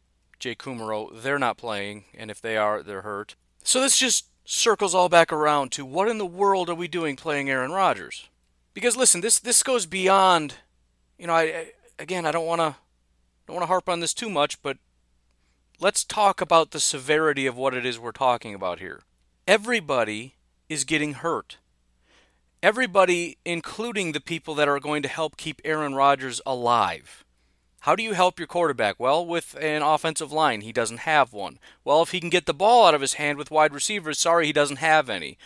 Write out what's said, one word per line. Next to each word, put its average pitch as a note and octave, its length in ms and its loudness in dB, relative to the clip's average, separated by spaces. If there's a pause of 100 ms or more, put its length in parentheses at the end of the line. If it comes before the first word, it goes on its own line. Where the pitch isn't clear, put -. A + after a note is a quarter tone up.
(380)
Jay A#2+ 160 -8
Kumaro, A2 560 -8 (120)
they're C#3 160 -2
not A#2+ 200 -2
playing, G#2 460 -8 (100)
and A2 160 -14
if G2+ 100 -14
they A2+ 160 -4
are, G#2 260 0
they're F#2+ 200 -12
hurt. G#2 320 -10 (300)
So - 160 2
this C4+ 180 2
just B3 280 0 (180)
circles G3+ 500 0
all F3+ 140 4
back E3 240 6
around D3+ 400 0
to C#3+ 120 -8
what E3 240 -2
in A3+ 100 -4
the G#3+ 60 -4
world F#3 460 0
are F3 40 -4
we E3+ 140 -8
doing D#3 280 -4
playing C#3+ 340 -4
Aaron C3 220 -2
Rodgers? C#3+ 560 -2 (440)
Because A#3 240 0
listen, B3 240 4
this, A3+ 200 2
this A#3 240 0
goes B3 200 0
beyond, F#3 720 2 (640)
you F3 80 -16
know, E3+ 80 0
I, E3 80 4
I, D#3+ 240 -4 (320)
again, E3+ 260 -6
I D#3 60 -2
don't D#3+ 160 -2
wanna, E3 300 -2 (720)
don't D#3 100 -10
wanna F3 100 -4
harp F3 220 -2
on F3 100 -2
this E3 160 -4
too A3+ 160 -8
much, D3 320 -2
but C3+ 160 -6 (1000)
let's F#3+ 260 0
talk G3+ 360 2
about E3 300 4
the D3+ 100 -6
severity D3 680 0
of B2 100 -4
what B2+ 180 -2
it B2 100 -4
is A#2+ 140 -4
we're A#2 140 -12
talking A#2+ 420 0
about F#2 240 -6
here. F2 240 -14 (440)
Everybody D3 880 -2 (320)
is D3 160 -4
getting D3+ 300 -2
hurt. C3 440 -6 (1040)
Everybody, F3+ 800 2
including F#3 680 -6
the D3 80 -4
people D#3+ 340 -10
that C#3+ 140 2
are C#3+ 120 0
going D3 220 -4
to C#3 60 -4
help D#3 280 -6
keep - 280 -12
Aaron D3+ 300 -4
Rodgers C3+ 500 2
alive. A#2 800 0 (600)
How D#3+ 120 2
do A3 60 -4
you A3+ 100 -4
help F3+ 260 2
your E3 80 -10
quarterback? C3 540 0
Well, C#3+ 240 2
with E3+ 340 -6
an D3+ 220 -2
offensive D3+ 500 0
line. C#3+ 300 0
He G#2+ 100 -14
doesn't A#2 280 -2
have C#3 340 2
one. G2 260 -8 (240)
Well, D3 200 4
if E3 80 -2
he F3+ 100 -4
can E3+ 80 -6
get E3+ 160 2
the E3+ 80 -2
ball G#3+ 340 6
out D#3+ 80 8
of D3 60 2
his C3+ 140 -2
hand D3 240 -4
with C#3+ 120 -10
wide D#3 220 4
receivers, D#3 460 -6
sorry, E3+ 260 2
he D3+ 80 0
doesn't C#3+ 240 2
have D#3 320 4
any. E2+ 380 -6